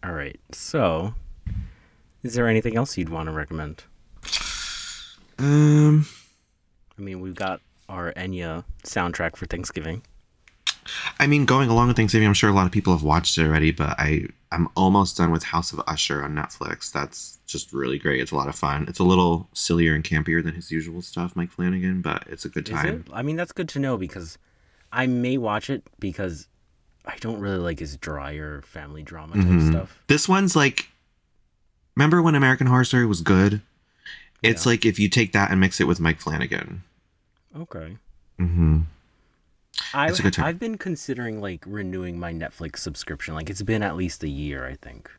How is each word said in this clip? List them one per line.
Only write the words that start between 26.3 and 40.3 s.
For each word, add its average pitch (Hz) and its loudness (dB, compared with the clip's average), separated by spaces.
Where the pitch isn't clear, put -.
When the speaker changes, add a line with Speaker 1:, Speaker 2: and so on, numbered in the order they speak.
Speaker 1:
I - -12
don't 113 -8
really 98 -2
like 85 -4
his 73 -10
drier 76 -10
family 76 -16
drama 80 -12
type 101 6
Speaker 2:
Mm-hmm. 85 8
Speaker 1:
stuff. - -2
Speaker 2:
This 147 4
one's, 190 4
like, 139 2
remember 156 6
when 165 6
American 131 4
Horror 127 6
Story 123 4
was 92 2
good? 101 4
It's 113 4
Speaker 1:
Yeah. 120 6
Speaker 2:
like 110 2
if 104 2
you 101 4
take 107 2
that 101 2
and 92 4
mix 95 4
it 78 4
with 85 2
Mike 80 2
Flanagan. 76 -6
Speaker 1:
Okay. 95 -14
Speaker 2:
Mm-hmm. 85 4
Speaker 1:
I, 147 2
Speaker 2:
It's 180 -2
a - -2
good 92 4